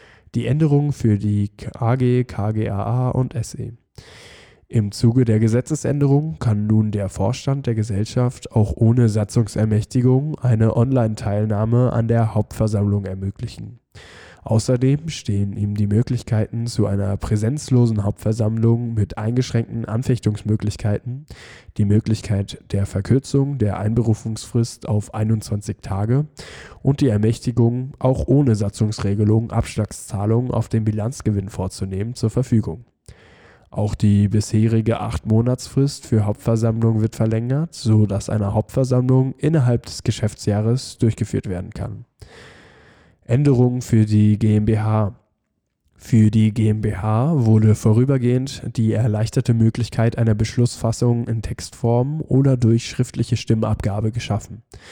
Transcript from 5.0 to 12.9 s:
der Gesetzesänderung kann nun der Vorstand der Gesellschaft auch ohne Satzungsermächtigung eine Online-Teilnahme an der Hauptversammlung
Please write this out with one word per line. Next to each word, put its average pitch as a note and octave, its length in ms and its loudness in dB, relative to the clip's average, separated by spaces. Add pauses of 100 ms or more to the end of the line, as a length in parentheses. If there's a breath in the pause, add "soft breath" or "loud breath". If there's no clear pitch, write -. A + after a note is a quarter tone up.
der A2 160 2
Gesetzesänderung C#3 1000 0
kann G#2+ 260 0
nun G#2+ 240 2
der G2+ 200 -4
Vorstand B2+ 580 -4
der A#2 80 0
Gesellschaft A2 760 -2
auch G#2+ 240 2
ohne A#2 320 4
Satzungsermächtigung A2 1300 0
eine A2+ 360 2
Online-Teilnahme A2 1160 0
an A#2 140 0
der A2+ 260 2
Hauptversammlung G2+ 720 0